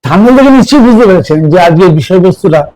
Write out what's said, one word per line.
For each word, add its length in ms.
থাম্বনেল 320
দেখে 140
নিশ্চয়ই 360
বুঝতে 200
পেরেছেন 320
যে 120
আজকের 380
বিষয়বস্তুটা 600